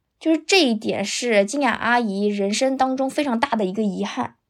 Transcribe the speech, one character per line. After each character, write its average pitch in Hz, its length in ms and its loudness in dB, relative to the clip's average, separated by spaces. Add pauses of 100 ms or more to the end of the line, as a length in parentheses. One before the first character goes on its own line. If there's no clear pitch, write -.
(180)
就 320 140 2
是 320 60 4
这 370 260 4
一 233 100 2
点 208 300 -4
是 214 400 0
金 277 160 -4
雅 247 120 2
阿 240 280 2
姨 202 280 -2
人 202 260 -2
生 262 240 0
当 262 180 2
中 269 140 -2
非 302 120 -2
常 247 160 0
大 - 120 -2
的 220 160 0
一 185 80 -2
个 220 80 -2
遗 196 200 -2
憾。 208 340 -6 (140)